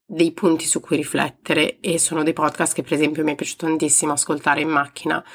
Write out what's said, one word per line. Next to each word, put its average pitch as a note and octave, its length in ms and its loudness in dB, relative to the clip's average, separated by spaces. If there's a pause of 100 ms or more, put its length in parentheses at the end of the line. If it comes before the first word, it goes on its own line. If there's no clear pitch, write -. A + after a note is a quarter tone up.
dei E3 280 2
punti D#3+ 340 2
su - 140 0
cui - 160 -2
riflettere, D3 840 -2
e E3+ 180 0
sono D#3+ 240 0
dei D#3+ 100 2
podcast D#3 420 -2
che D#3 80 -2
per - 120 -4
esempio D3+ 300 0
mi D3+ 80 0
è - 20 -6
piaciuto - 320 -6
tantissimo D#3 460 2
ascoltare D3 480 0
in D#3 80 -2
macchina D#3 560 -2 (100)